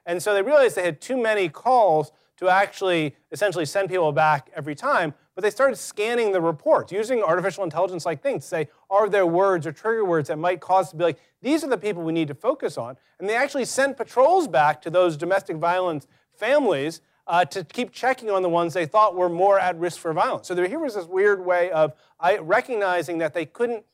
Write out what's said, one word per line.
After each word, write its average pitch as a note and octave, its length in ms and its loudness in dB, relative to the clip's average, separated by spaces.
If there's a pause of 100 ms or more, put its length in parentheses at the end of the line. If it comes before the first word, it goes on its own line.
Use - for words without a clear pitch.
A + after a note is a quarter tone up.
And F3 160 -6
so G#3 120 0
they G3 100 2
realized C4 320 4
they F#3 80 -2
had E3 180 -4
too C4 160 -4
many G#3+ 320 0
calls F#3 640 2 (260)
to F3+ 120 0
actually F3+ 680 0 (160)
essentially E3+ 340 -2
send G3 240 -2
people F3 220 0
back D3+ 440 2
every D3+ 200 -10
time, G#3+ 380 -2 (220)
but F#3+ 80 -8
they G#3 60 2
started C4 260 2
scanning A3+ 560 -2
the F#3 100 0
reports E3 500 0
using A3 300 -2
artificial F3+ 420 0
intelligence-like E3+ 580 -4
things E3+ 220 -2
to - 40 -20
say, D#3+ 200 -4 (220)
are G#3 180 4
there G3 180 4
words F3 400 2
or D#3+ 60 -6
trigger A3 320 -2
words E3 240 0
that D#3 100 -4
might F3 240 -2
cause F#3 280 2
to - 60 -18
be D#3+ 80 -4
like, E3 160 0 (220)
these D4+ 220 0
are D#4+ 40 -6
the B3 100 -2
people F3 260 -6
we D#3+ 80 -4
need D#3+ 160 -2
to C#3+ 80 -10
focus A#3 420 -4
on. B2 200 -8 (220)
And F#3 100 -6
they A3 60 -2
actually C#4 300 -2
sent C4+ 320 -2
patrols D4 500 2
back D#3 340 2
to E3+ 80 -10
those F3 260 2
domestic F3+ 420 -2
violence E3+ 500 -2 (260)
families, G3+ 680 0 (280)
uh, F3 180 2
to F#3+ 180 -8
keep - 280 -8
checking B3 380 -2
on F#3+ 140 0
the F3+ 60 2
ones E3+ 240 0
they F3 120 -2
thought G#3+ 300 2
were F3+ 140 2
more F#3+ 280 4
at F3+ 200 0
risk E3+ 220 -4
for E3 120 -4
violence. G3+ 360 -2
So F#3+ 60 -6
there, F3 140 0
here C4 120 -6
was C4+ 160 -4
this F3+ 100 -8
weird F#3+ 380 2
way F3+ 280 0
of D#3 220 2 (260)
I, F#3 180 2
recognizing F3+ 840 -2
that D#3+ 140 -4
they E3 120 -4
couldn't A#3 480 -6